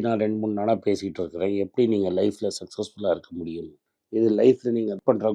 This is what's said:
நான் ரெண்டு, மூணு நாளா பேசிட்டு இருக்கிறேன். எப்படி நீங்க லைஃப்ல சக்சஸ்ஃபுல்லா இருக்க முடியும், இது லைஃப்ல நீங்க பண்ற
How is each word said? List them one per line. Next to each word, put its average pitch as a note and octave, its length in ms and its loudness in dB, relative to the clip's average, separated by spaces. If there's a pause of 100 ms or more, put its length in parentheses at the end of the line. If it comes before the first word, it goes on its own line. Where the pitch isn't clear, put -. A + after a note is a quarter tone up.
நான் A2+ 160 0
ரெண்டு, G#2+ 180 -2
மூணு G#2+ 180 -2
நாளா G#2+ 160 2 (120)
பேசிட்டு G2 360 -2
இருக்கிறேன். F2 300 -2 (120)
எப்படி A#2+ 280 0
நீங்க G2+ 160 2 (100)
லைஃப்ல G2+ 300 0 (100)
சக்சஸ்ஃபுல்லா F#2 560 -4
இருக்க D#2+ 160 -14 (100)
முடியும், E2 280 -10 (480)
இது A2+ 100 4 (140)
லைஃப்ல B2 380 4
நீங்க G#2 180 -4 (140)
பண்ற G#2+ 240 2